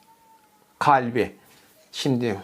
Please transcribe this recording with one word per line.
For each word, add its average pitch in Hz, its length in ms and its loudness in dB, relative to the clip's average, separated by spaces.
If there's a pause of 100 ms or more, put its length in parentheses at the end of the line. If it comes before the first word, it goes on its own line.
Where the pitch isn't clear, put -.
(800)
kalbi. 123 600 0 (540)
Şimdi 120 500 0